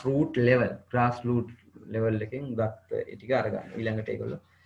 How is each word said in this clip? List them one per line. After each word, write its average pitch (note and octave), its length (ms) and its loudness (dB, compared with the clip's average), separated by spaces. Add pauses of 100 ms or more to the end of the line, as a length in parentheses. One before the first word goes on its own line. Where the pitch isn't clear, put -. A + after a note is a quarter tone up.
රූට් C#3 340 2
ලෙවල්, B2 360 4 (140)
ග්‍රාස් B2 380 0
රූට් A#2+ 260 0 (360)
ලෙවල් A2 360 0
එකෙන් B2+ 220 -8 (100)
දත්ත A2 440 -4
ඒ - 180 -6
ටික G#2+ 160 -4
අරගන්න. A2 400 0
ඊළඟට A2 360 -2
ඒගොල්ලෝ A2 320 -4 (240)